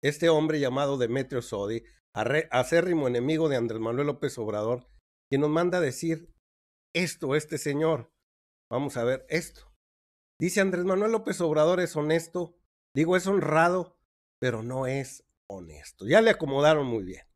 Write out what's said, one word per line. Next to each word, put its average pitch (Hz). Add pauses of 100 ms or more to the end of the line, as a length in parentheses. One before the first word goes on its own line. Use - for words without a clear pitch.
Este 151
hombre 156
llamado 139
Demetrio 123
Sodi, 107 (300)
arre-, 127
acérrimo 160
enemigo 147
de 139
Andrés 113
Manuel 120
López 147
Obrador, 110 (420)
que 139
nos 147
manda 175
a 180
decir 160 (600)
esto, 160
este 151
señor. 147 (580)
Vamos 127
a 117
ver 127
esto. - (680)
Dice: 180
"Andrés 180
Manuel 196
López 220
Obrador 160
es 170
honesto, 160 (380)
digo, 160
es 180
honrado, 175 (420)
pero 113
no 127
es 135 (240)
honesto". 87
Ya 165
le 226
acomodaron 147
muy 113
bien. 92 (100)